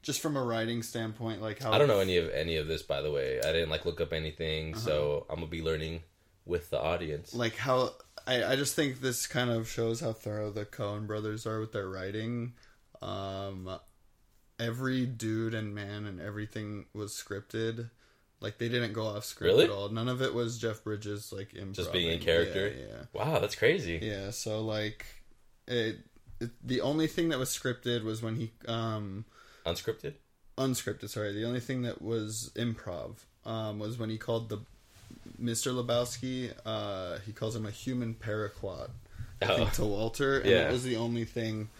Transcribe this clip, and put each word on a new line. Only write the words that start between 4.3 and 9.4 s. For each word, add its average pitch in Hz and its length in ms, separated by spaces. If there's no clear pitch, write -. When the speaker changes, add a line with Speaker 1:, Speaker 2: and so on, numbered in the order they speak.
Speaker 1:
Uh-huh. 76 100
Speaker 2:
so 73 460
I'm 78 80
gonna 80 120
be 80 120
learning 80 420
with 87 240
the 65 100
audience. 80 540
Speaker 1:
Like, 117 220
how, 127 360
I, 123 180
I 127 120
just 135 180
think 131 280
this 127 240
kind 123 240